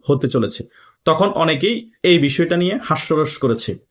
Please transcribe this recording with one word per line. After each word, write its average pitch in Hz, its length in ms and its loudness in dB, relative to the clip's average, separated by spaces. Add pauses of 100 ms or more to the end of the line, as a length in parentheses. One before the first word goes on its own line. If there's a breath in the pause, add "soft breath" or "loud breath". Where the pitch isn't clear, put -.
হতে 135 220 2
চলেছে। 110 340 -2 (440 soft breath)
তখন 175 240 2
অনেকেই 165 600 -2 (120)
এই 175 160 6
বিষয়টা 165 380 0
নিয়ে 185 260 0
হাস্যরস 156 540 -2
করেছে, 113 400 -2 (140)